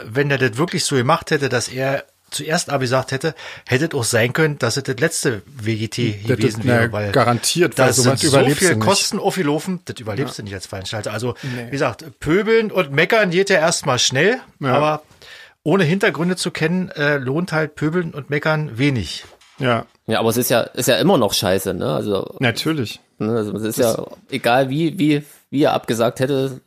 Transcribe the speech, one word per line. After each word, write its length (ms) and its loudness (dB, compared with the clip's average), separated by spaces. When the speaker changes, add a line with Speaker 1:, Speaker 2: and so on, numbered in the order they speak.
Speaker 1:
wenn 220 0
der 80 0
das 200 0
wirklich 280 -2
so 100 0
gemacht 360 2
hätte, 180 0
dass 180 -2
er 360 -4
zuerst 380 -4
abgesagt 420 0
hätte, 220 -2
hätte 200 2
es 80 -4
auch 100 -2
sein 300 2
können, 260 2
dass 180 0
es 60 -4
das 160 -4
letzte 460 -2
W 300 -4
G 120 -4
T 400 -2
Speaker 2:
Das 100 2
Speaker 1:
gewesen 240 0
Speaker 2:
ist, 60 -2
Speaker 1:
wäre, 200 4
Speaker 2:
na, 40 -4
Speaker 1:
weil 200 -4
Speaker 2:
garantiert, 680 2
weil 100 6
Speaker 1:
da 60 2
sind 100 2
Speaker 2:
sowas 180 2
Speaker 1:
so 60 2
Speaker 2:
überlebst 320 4
Speaker 1:
viel 100 4
Speaker 2:
du 60 2
nicht. 100 0
Speaker 1:
Kosten 340 0
aufgelaufen, 680 -2
das 140 -12
überlebst 380 -6
Speaker 2:
Ja. 40 -10
Speaker 1:
du 20 -10
nicht 100 -10
als 120 -10
Veranstalter. 480 -8
Also, 300 -4
Speaker 2:
Nee. 240 -8
Speaker 1:
wie 40 -12
gesagt, 320 -4
pöbeln 520 2
und 200 0
meckern 380 4
geht 200 2
ja 100 6
erstmal 400 0
schnell, 400 2
Speaker 2:
Ja. 140 0
Speaker 1:
aber 300 2
ohne 220 4
Hintergründe 500 0
zu 160 -4
kennen, 380 0
äh, 280 0
lohnt 360 -2
halt 220 -2
pöbeln 380 -2
und 160 -10
meckern 480 -2
wenig. 460 0
Speaker 2:
Ja. 260 0
Speaker 3:
Ja, 120 0
aber 100 2
es 80 0
ist 120 0
ja, 120 4
ist 280 -4
ja 80 4
immer 200 4
noch 160 2
scheiße, 400 0
ne? 200 -4
Also, 460 -4
Speaker 2:
Natürlich. 600 -2
Speaker 3:
ne, 200 -2
also 180 -4
es 80 -6
ist 160 -4
Speaker 2:
Das 180 2
Speaker 3:
ja 80 -8
egal, 400 2
wie, 300 -2
wie, 240 2
wie 120 2
er 100 4
abgesagt 460 0
hätte 480 -2